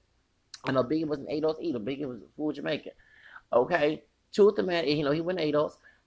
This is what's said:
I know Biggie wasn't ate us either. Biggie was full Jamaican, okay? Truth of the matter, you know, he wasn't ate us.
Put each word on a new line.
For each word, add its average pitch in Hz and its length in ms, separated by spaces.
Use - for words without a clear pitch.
I 135 40
know 131 120
Biggie 156 220
wasn't 139 240
ate 151 160
us 156 160
either. 151 160
Biggie 135 300
was 123 100
full 151 160
Jamaican, 143 420
okay? 151 500
Truth 208 180
of 202 40
the 208 80
matter, 170 240
you 151 160
know, 139 80
he 160 100
wasn't 175 200
ate 151 140
us. 151 220